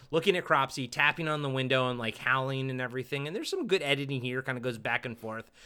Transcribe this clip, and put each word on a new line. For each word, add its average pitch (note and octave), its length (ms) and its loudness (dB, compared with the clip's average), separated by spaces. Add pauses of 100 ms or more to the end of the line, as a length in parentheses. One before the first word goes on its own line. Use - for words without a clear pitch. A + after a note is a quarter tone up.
(100)
looking E3+ 260 4
at E3+ 80 -2
Cropsy, C3+ 440 2
tapping D3 400 2
on D3+ 140 0
the C#3+ 60 0
window C3 400 2
and, B2 80 -2
like, A2+ 220 -4
howling C3 520 0
and B2+ 100 -4
everything. C3 480 -4
And F3 80 -6
there's D#4 120 -8
some F4 200 -2
good F3+ 140 2
editing C#3 380 0
here, B2+ 220 -4
kinda B2+ 180 -6
goes A#2 180 -4
back A#2+ 280 -2
and A#2 100 -8
forth A2 320 -10 (180)